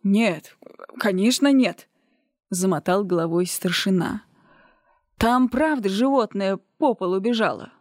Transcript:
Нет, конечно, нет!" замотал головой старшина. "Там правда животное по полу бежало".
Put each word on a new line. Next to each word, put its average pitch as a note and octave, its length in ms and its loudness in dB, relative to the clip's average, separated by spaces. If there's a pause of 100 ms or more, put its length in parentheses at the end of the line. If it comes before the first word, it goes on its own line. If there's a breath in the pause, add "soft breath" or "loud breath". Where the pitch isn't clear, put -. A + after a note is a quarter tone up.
Нет, G3 540 0 (400)
конечно, A3+ 560 2
нет!" A#3+ 340 0 (640)
замотал F#3 540 0
головой F3 420 -2
старшина. F#3 760 -2 (960 soft breath)
"Там B3 320 2
правда C4 400 0
животное G3+ 720 0 (180)
по C#4 160 0
полу F#3 260 -2
бежало". G#3+ 600 -2